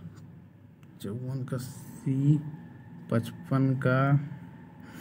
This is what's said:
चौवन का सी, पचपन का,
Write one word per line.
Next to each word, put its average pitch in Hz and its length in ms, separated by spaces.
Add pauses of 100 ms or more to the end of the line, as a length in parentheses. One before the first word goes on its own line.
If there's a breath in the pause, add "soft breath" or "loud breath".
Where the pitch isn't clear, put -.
(1000)
चौवन 127 420
का 131 140
सी, 143 840 (720)
पचपन 131 640
का, 127 240 (1000 loud breath)